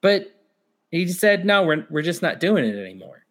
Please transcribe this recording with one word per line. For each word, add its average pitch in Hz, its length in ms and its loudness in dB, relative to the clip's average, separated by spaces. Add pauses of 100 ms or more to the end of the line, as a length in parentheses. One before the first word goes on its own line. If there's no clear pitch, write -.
But - 340 2 (560)
he 175 160 -2
said, 185 400 2
"No, 202 160 4
we're, 156 260 0
we're 151 140 -2
just 165 200 -4
not 170 180 -2
doing 175 240 2
it 107 100 -2
anymore." 95 560 -16